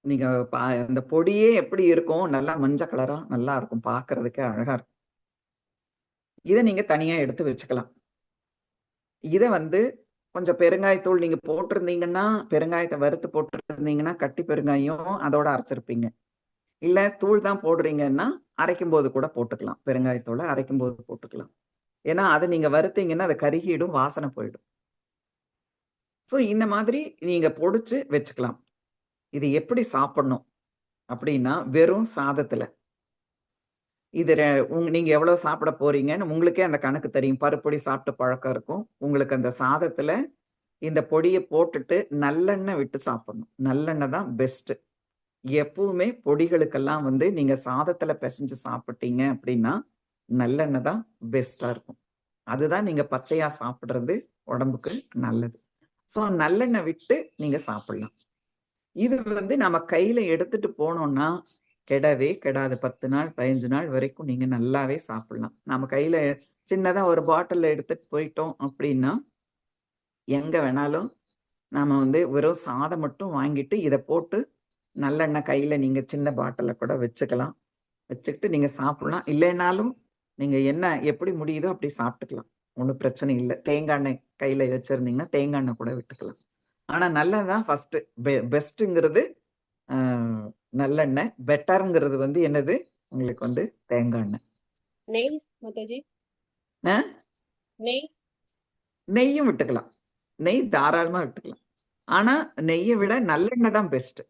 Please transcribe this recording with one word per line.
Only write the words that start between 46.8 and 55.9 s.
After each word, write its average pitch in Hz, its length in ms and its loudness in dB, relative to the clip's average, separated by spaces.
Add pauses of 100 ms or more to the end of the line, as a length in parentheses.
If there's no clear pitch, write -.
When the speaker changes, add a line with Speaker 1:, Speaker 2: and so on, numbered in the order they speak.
Speaker 1:
வந்து 135 260 2
நீங்க 139 280 2
சாதத்துல 151 580 -2
பிசைஞ்சு 131 420 -8
சாப்பிட்டீங்க 123 680 -4
அப்படின்னா 123 460 0 (560)
நல்லெண்ணெய் 127 580 0
தான் 202 140 -2 (280)
பெஸ்டா 127 400 -2
இருக்கும். - 300 -10 (480)
அதுதான் 156 420 -2
நீங்க 147 220 0
பச்சையா 151 420 -2
சாப்பிடுறது 123 640 -4 (280)
உடம்புக்கு 123 480 -4 (220)
நல்லது. 117 420 -4 (560)